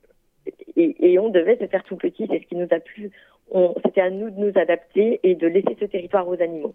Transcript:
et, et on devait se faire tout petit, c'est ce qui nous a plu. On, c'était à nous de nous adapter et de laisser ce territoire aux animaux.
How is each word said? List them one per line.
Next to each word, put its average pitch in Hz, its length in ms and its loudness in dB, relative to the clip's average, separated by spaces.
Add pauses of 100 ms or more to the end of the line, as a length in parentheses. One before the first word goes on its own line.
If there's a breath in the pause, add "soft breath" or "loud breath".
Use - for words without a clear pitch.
(760)
et, 170 340 4
et 180 80 6
on 220 100 0
devait 185 300 4
se 190 80 -6
faire 185 160 -2
tout 185 140 -10
petit, 185 320 -6
c'est 180 120 -2
ce - 60 -20
qui - 80 -10
nous 175 160 -4
a 165 80 2
plu. 208 320 -16 (420 soft breath)
On, 180 220 2 (100)
c'était - 140 0
à 185 100 2
nous 202 200 -6
de 196 100 -10
nous 202 160 -2
adapter 185 680 0
et 185 120 4
de 165 100 -2
laisser 170 320 0
ce - 80 -8
territoire 185 420 -2
aux 180 140 -2
animaux. 165 340 -6